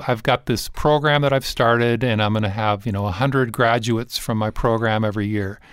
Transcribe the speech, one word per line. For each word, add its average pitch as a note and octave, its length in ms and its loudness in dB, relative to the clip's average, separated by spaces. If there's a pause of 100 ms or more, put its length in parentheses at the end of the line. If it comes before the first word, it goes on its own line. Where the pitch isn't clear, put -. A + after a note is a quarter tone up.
I've A#2 140 -2
got B2+ 240 0
this A#2 220 -2
program D3 540 2
that C#3 120 2
I've C3+ 120 0
started, A#2 560 2
and A2 200 0
I'm G#2 100 2
gonna G#2+ 160 0
have, G#2+ 380 -2
you A#2 60 -2
know, G2+ 140 -2
a G2 60 -2
hundred B2+ 400 0
graduates A#2 640 0
from A2+ 220 -4
my G#2+ 120 0
program A2+ 540 0
every G#2 220 -2
year." G#2 340 -4 (120)